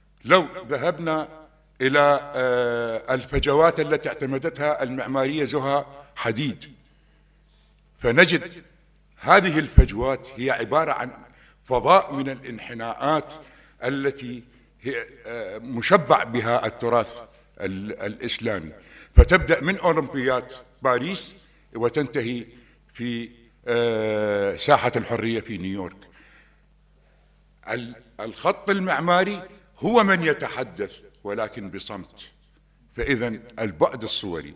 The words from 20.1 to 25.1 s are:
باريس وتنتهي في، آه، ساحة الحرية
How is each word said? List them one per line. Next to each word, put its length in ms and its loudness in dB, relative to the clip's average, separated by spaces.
باريس 520 -2
وتنتهي 720 -2
في، 360 -6
آه، 880 0
ساحة 400 4
الحرية 440 -4